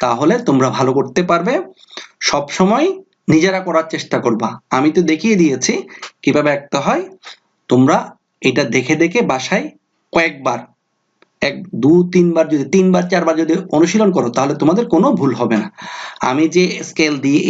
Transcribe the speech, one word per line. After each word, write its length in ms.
তাহলে 320
তোমরা 200
ভালো 200
করতে 220
পারবে। 240
সব 140
সময় 280
নিজেরা 340
করার 260
চেষ্টা 320
করবা। 240
আমি 200
তো 40
দেখিয়ে 320
দিয়েছি 320
কিভাবে 320
আঁকতে 300
হয়, 180
তোমরা 260
এটা 140
দেখে 280
দেখে 180
বাসায় 340
কয়েকবার, 460
এক, 60
দু, 100
তিনবার, 380
যদি 120
তিনবার, 360
চারবার 320
যদি 120
অনুশীলন 400
করো, 200
তাহলে 260
তোমাদের 220
কোনো 140
ভুল 200
হবে 220
না। 60
আমি 140
যে 80
স্কেল 260
দিয়ে 260